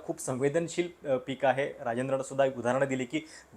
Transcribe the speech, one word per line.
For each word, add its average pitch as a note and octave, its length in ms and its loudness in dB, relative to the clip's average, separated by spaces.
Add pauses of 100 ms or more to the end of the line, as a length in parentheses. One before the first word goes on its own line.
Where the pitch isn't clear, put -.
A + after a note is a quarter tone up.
खूप D#3+ 160 -6
संवेदनशील, D#3 840 -2
अ, C3+ 80 4
पीक C3+ 300 -2
आहे. C3+ 380 2
राजेंद्रनं C3 400 0
सुद्धा C3+ 220 2
एक C3 120 0
उदाहरणं B2 280 2
दिली C3 200 0
की D#3 160 -4 (360)